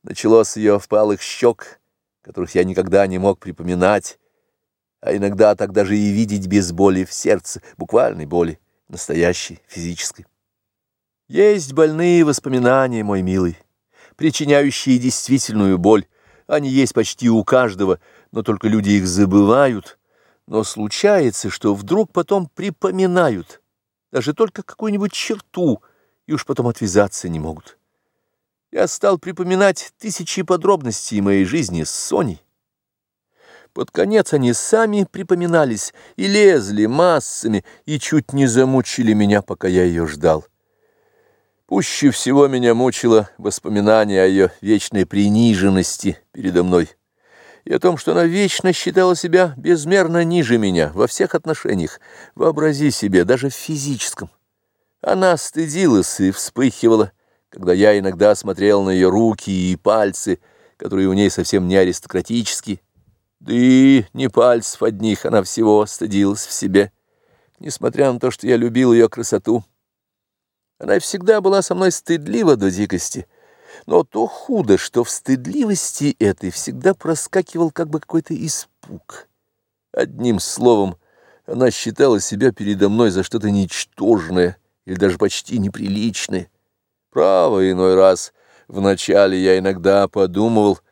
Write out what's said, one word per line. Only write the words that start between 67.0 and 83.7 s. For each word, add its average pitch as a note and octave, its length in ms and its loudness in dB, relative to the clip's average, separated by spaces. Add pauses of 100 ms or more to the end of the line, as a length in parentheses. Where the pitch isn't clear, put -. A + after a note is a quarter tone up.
несмотря C3+ 520 -2
на B2 80 -6
то, B2+ 120 -2
что - 160 -10
я B2 100 2
любил A#2+ 340 2
ее A2+ 160 6
красоту. A2 560 -2 (1160)
Она - 200 0
всегда G3 420 0
была F#3+ 200 2
со F3+ 140 -6
мной F#3 160 0
стыдлива E3+ 640 0
до G2 160 -2
дикости, F#2 560 -6 (580)
но - 180 2
то A#3 240 -4
худо, D3+ 500 0
что - 260 -2
в - 60 -6
стыдливости E3 1120 -4
этой G2 320 -2
всегда B2+ 420 -4
проскакивал E3 760 -4
как D#3+ 200 -6
бы D3+ 100 -6
какой-то E3 340 -4
испуг. - 920 -12 (640)
Одним - 480 -2
словом, G#2 580 0 (480)
она B2 240 0
считала A2+ 520 0
себя G#2+ 320 -2
передо G2+ 340 -2
мной A2 220 2
за F#2 140 -2
что-то G#2 280 -4
ничтожное F#2 1080 -2 (280)